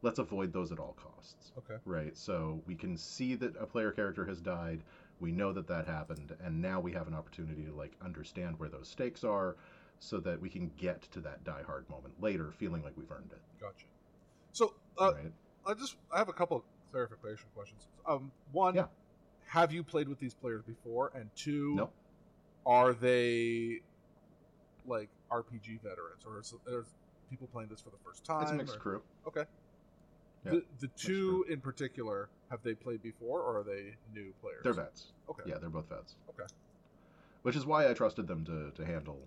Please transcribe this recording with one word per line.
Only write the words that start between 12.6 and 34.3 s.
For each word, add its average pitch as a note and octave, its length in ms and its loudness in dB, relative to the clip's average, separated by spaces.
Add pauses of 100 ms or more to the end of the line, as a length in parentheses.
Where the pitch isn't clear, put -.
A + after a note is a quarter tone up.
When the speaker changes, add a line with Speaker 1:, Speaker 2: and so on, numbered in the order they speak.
Speaker 1:
like C#2+ 140 -10
we've C2+ 160 -12
earned C2+ 180 -12
it. - 100 -18 (200)
Speaker 2:
Gotcha. G2 260 -12 (680)
So, - 220 4 (240)
uh, F#3+ 160 8
Speaker 1:
Right. D3+ 180 -8 (340)
Speaker 2:
I G3+ 80 2
just, B3+ 220 -8 (140)
I E3 80 2
have G#3 100 4
a F3 40 -4
couple E3+ 240 2
of A#2 80 -2 (260)
clarification A2 640 -4
questions. G#2+ 320 -14 (180)
Um, C3+ 280 2 (180)
one, F#3 240 6
Speaker 1:
Yeah. F3+ 140 4 (580)
Speaker 2:
have E3 260 6
you E3 120 0
played D3+ 240 2
with C#3 100 -6
these B2+ 160 -4
players A2+ 280 -4
before? A#2 520 -2
And A2+ 220 -10
two, D3 400 0
Speaker 1:
No. - 160 0 (760)
Speaker 2:
are B2 260 10
they, A#2 920 4 (1040)
like, A2 220 -2 (220)
R A#2+ 140 2
P A#2 160 -10
G A2 160 -10
veterans, F#2 500 -10
or G#2+ 140 -10
is, A2+ 120 -12 (160)
are A#2+ 160 -2 (460)
people B2+ 160 -10
playing A2 220 -8
this A2 120 -12
for A2+ 100 -18
the - 80 -20
first - 260 -18
time, D#3 180 0
Speaker 1:
It's D3+ 80 0
a D3+ 40 2
mixed B2+ 220 -2
Speaker 2:
or G#2+ 40 -10
Speaker 1:
crew. G2+ 220 -2 (260)
Speaker 2:
Okay. D#3 160 -2 (1000)
Speaker 1:
Yeah, - 60 -2
Speaker 2:
The, E3+ 140 6 (160)
the C3+ 80 -4
Speaker 1:
mixed - 180 -8
Speaker 2:
two F#3 380 4
Speaker 1:
crew. E3 100 -2
Speaker 2:
in C#3 60 -4
particular, A#2 680 -4 (220)
have A#2+ 140 -6
they A2+ 100 2
played A2+ 260 -4
before, A#2 400 -2
or A#2 200 2
are - 20 -2
they G2+ 320 -4 (180)
new G2+ 300 -10